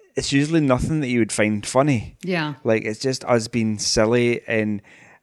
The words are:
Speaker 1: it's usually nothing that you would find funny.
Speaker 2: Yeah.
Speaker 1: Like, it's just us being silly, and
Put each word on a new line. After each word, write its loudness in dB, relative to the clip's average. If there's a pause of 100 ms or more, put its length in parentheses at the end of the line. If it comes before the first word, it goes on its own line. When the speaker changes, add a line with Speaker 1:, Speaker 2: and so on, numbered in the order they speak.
(140)
Speaker 1:
it's -4
usually 2
nothing 2
that -4
you 0
would 2
find 0
funny. 0
Speaker 2:
Yeah. -4 (100)
Speaker 1:
Like, 2
it's -6
just -4
us 0
being -2
silly, 2
and -2 (420)